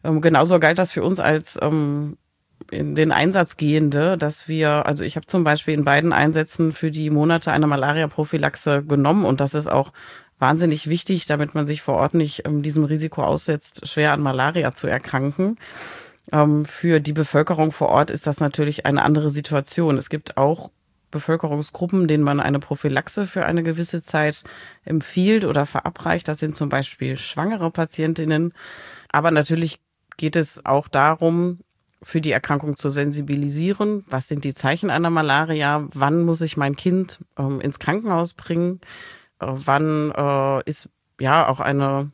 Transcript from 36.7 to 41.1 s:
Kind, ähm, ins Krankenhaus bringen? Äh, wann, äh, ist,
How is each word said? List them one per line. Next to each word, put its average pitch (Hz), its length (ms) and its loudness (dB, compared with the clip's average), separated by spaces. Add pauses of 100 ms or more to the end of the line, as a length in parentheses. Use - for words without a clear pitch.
Kind, 185 440 -2 (180)
ähm, 135 240 -2
ins 139 160 -4
Krankenhaus 175 560 -2
bringen? 175 480 -4 (580)
Äh, - 100 -6
wann, 151 680 0
äh, 139 500 0
ist, - 220 -10 (300)